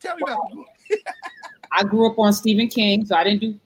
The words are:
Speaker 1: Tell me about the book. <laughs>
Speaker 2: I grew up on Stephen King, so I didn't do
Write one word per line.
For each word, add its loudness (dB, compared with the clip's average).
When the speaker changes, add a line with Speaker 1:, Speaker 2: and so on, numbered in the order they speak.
Speaker 1:
Tell -8
me -10
about -6
the -16
book. -18
<laughs> -2
Speaker 2:
I 2
grew 2
up -4
on 6
Stephen 2
King, 0
so -2
I 4
didn't 2
do -6